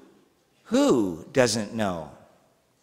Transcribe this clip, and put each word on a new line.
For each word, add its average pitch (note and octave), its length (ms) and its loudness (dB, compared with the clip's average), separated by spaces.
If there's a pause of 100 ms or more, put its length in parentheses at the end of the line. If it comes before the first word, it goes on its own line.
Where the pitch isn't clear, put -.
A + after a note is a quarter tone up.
(640)
who C3+ 680 0
doesn't A#2 400 0
know? F2+ 380 -4 (720)